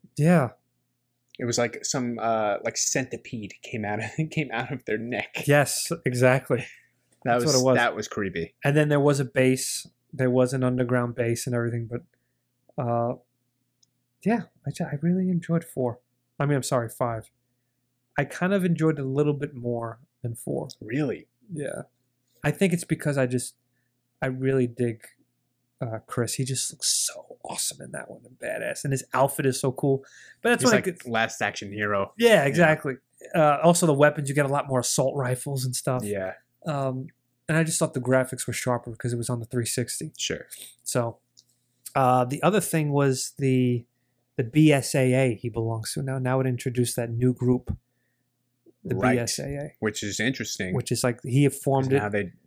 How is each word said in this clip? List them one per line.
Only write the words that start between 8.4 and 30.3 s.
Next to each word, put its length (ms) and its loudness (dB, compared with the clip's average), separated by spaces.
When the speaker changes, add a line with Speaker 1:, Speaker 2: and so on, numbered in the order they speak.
Speaker 1:
And 140 2
then 120 4
there 100 4
was 200 4
a 60 0
base. 600 0
There 160 0
was 240 4
an 100 0
underground 520 0
base 320 -2
and 80 -2
everything. 340 -2
But, 140 -8
uh, 380 -2
yeah, 200 0
I 60 -4
ju-, 140 -4
I 160 -6
really 280 2
enjoyed 340 0
four. 360 -4
I 60 2
mean, 100 2
I'm 80 0
sorry, 260 0
five. 400 -4
I 80 0
kind 280 -2
of 100 2
enjoyed 360 2
it 20 -4
a 60 -4
little 260 2
bit 220 -6
more 440 -6
than 140 -6
four. 340 -6
Speaker 2:
Really? 460 -4
Speaker 1:
Yeah. 320 -8
I 80 2
think 220 2
it's 100 -2
because 340 -2
I 80 4
just, 300 -4
I 60 -2
really 400 0
dig, 360 -4
uh, 260 -6
Chris. 280 -2
He 100 -2
just 260 -4
looks 180 -6
so 540 -4
awesome 380 -6
in 100 -14
that 180 -10
one 160 -18
and 140 -20
badass. 440 -6
And 100 -2
his 100 -2
outfit 320 2
is 140 2
so 120 -2
cool. 320 0